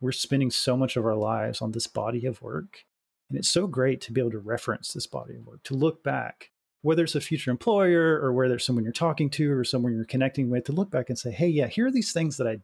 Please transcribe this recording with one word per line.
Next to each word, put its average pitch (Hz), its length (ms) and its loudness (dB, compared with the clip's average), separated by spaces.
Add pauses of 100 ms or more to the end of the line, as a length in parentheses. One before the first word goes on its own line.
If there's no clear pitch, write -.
we're 127 120 0
spending 139 400 0
so - 240 2
much 131 200 0
of 117 80 2
our 110 120 2
lives 110 440 0
on 110 120 -4
this 117 160 -4
body 117 360 -2
of 131 160 -4
work. 151 440 -10 (440)
And 135 100 -4
it's 131 120 0
so 185 160 2
great 131 360 0
to 117 100 -12
be 127 100 2
able 117 80 0
to 110 80 -8
reference 107 560 -6
this - 120 -6
body - 280 -10
of 117 120 -16
work, - 180 -20
to 139 100 -6
look 156 280 0
back, 131 480 -6 (300)
whether 160 240 2
it's 160 100 -2
a 147 60 2
future - 300 -2
employer 170 680 4
or 135 140 0
whether 127 220 4
it's - 100 -2
someone 117 200 0
you're 117 100 -4
talking 156 340 0
to 147 240 2
or 127 120 2
someone 123 280 0
you're 110 140 -2
connecting 131 420 0
with, 123 160 0
to 139 80 -4
look 196 180 0
back 131 200 -2
and 120 80 -4
say, 123 120 -6
'Hey, 170 180 2
yeah, 147 180 2
here 220 200 0
are 269 40 2
these 254 220 0
things 160 260 -2
that 127 80 0
I 110 180 -4